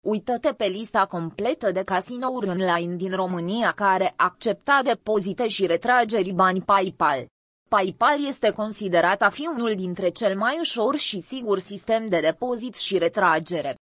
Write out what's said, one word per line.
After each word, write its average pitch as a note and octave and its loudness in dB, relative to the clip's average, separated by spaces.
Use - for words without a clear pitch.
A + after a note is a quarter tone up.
Uită-te A#3+ 0
pe A3 -2
lista G3 0
completă G3+ -4
de F#3 -2
casinouri B3 -4
online F3 0
din F#3 -6
România F#3 -2
care F#3+ 0
accepta B3+ 0
depozite G#3+ 0
și G3 0
retrageri G#3+ 2
bani F#3 2
PayPal. F3 2
PayPal B3 2
este A#3+ 0
considerat F#3+ 0
a G3+ 6
fi D4+ -2
unul A#3 -2
dintre F#3 -2
cel F#3+ 0
mai A#3 0
ușor C4+ 0
și G#3+ -4
sigur A3 -4
sistem A3 -4
de F3 0
depozit A#3+ -2
și - 0
retragere. D#3+ 0